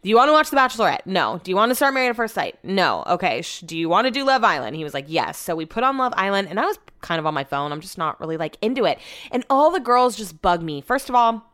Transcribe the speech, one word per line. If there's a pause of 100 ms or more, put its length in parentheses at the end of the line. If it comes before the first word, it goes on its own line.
do
you
wanna
watch
The
Bachelorette?"
"No."
"Do
you
wanna
start
Married
at
First
Sight?"
"No."
"Okay.
Sh-,
do
you
wanna
do
Love
Island?"
He
was
like,
"Yes."
So
we
put
on
Love
Island,
and
I
was (240)
kind
of
on
my
phone.
I'm
just
not
really,
like,
into
it. (320)
And
all
the
girls
just
bug
me.
First
of
all (120)